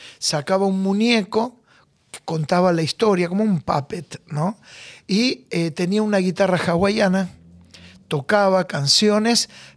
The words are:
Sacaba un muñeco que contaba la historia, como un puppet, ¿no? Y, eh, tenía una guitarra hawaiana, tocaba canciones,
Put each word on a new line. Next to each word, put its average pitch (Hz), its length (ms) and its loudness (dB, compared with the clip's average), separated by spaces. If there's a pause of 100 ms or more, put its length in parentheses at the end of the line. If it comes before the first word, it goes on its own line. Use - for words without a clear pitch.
(200)
Sacaba 190 480 -2
un 190 160 -2
muñeco 220 800 0 (500)
que - 140 -18
contaba 175 480 0
la 165 80 0
historia, 180 480 0
como 202 160 0
un 190 160 0
puppet, - 640 -6
¿no? 156 300 -4 (500)
Y, 233 440 0
eh, 165 200 -2
tenía 190 320 -2
una 208 140 0
guitarra 185 400 0
hawaiana, 190 720 0 (800)
tocaba 185 580 2
canciones, 208 840 2 (280)